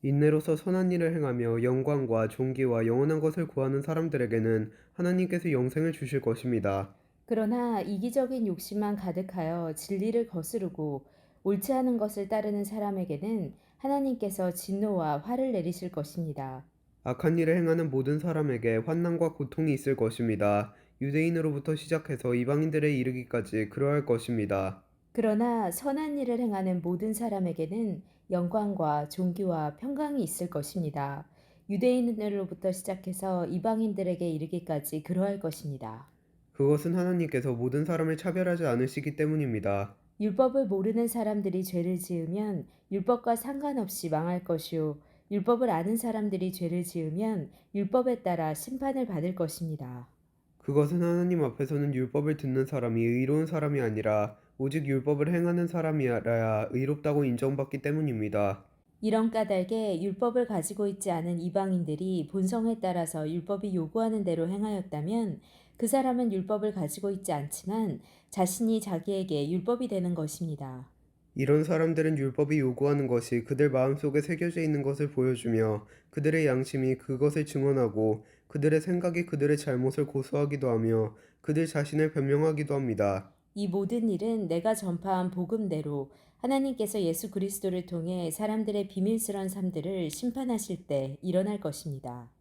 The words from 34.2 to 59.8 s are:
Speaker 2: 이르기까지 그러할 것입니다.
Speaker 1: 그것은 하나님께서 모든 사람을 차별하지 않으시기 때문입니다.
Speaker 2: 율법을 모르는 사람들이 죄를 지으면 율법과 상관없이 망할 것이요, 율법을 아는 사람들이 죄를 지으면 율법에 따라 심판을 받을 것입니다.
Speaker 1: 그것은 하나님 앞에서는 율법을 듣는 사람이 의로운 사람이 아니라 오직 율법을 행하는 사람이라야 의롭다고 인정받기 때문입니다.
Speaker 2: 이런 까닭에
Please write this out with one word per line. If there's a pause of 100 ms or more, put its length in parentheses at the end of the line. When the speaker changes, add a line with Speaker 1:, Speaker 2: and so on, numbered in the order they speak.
Speaker 2:
이르기까지
그러할
것입니다. (440)
Speaker 1:
그것은
하나님께서
모든
사람을
차별하지
않으시기
때문입니다. (260)
Speaker 2:
율법을
모르는
사람들이
죄를
지으면 (260)
율법과
상관없이
망할
것이요, (320)
율법을
아는
사람들이
죄를
지으면 (240)
율법에
따라
심판을
받을
것입니다. (500)
Speaker 1:
그것은
하나님
앞에서는
율법을
듣는
사람이
의로운
사람이
아니라 (180)
오직
율법을
행하는
사람이라야
의롭다고
인정받기
때문입니다. (360)
Speaker 2:
이런
까닭에